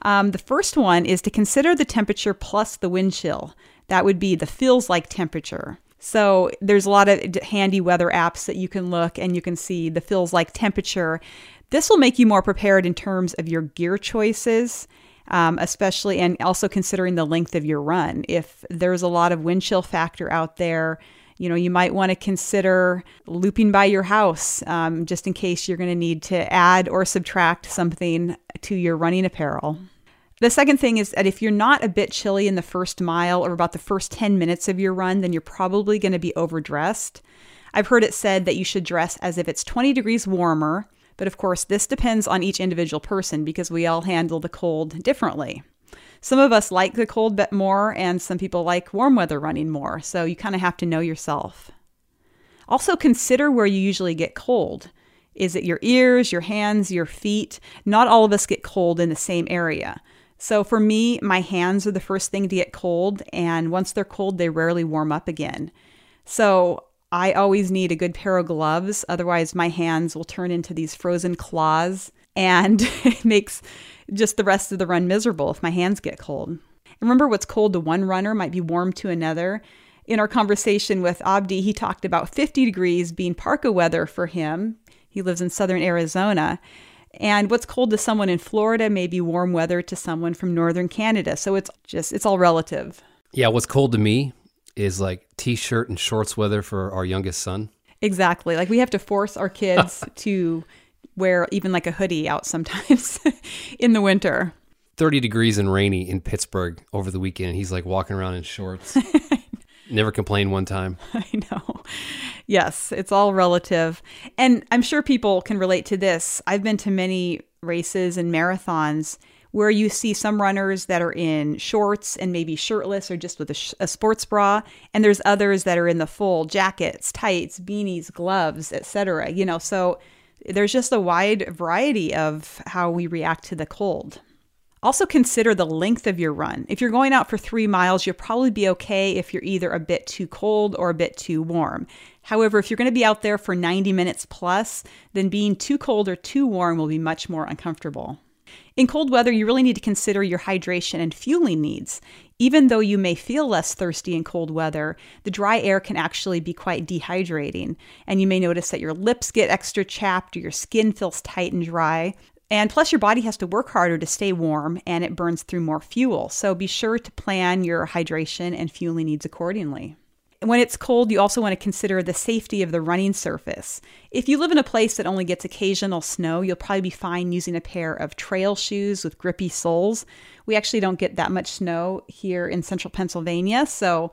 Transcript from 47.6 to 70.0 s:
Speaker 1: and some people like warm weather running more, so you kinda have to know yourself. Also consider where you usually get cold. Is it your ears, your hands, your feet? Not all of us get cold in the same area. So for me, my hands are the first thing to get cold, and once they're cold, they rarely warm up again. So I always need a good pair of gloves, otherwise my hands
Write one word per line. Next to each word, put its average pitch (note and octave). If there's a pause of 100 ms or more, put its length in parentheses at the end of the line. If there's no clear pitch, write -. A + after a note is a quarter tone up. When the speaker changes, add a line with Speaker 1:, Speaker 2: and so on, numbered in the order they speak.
Speaker 1:
and F3+
some F3+
people F3+
like F3
warm B3+
weather E3
running D#3
more, D3
so E3+
you E3+
kinda G3
have F3+
to F3
know D#3+
yourself. - (1000)
Also E4+
consider C4
where A#3
you G3
usually F#3+
get D#3+
cold. - (440)
Is F3+
it F#3
your E3+
ears, B3
your E3+
hands, G#3
your E3+
feet? - (240)
Not A3
all A3
of G#3
us G3+
get -
cold E3+
in E3+
the D#3
same E3+
area. E3+ (360)
So G#3
for A3
me, A3
my A3+
hands F#3+
are G#3
the F#3
first F#3+
thing G3
to F#3+
get -
cold, F#3 (100)
and E3
once F#3
they're G3+
cold, F#3+
they E3+
rarely E3
warm D#3
up D#3
again. D#3 (540)
So F#3+ (280)
I F3+
always G3
need F#3
a E3
good F3
pair F#3+
of E3+
gloves, E3+
otherwise E3+
my E3+
hands E3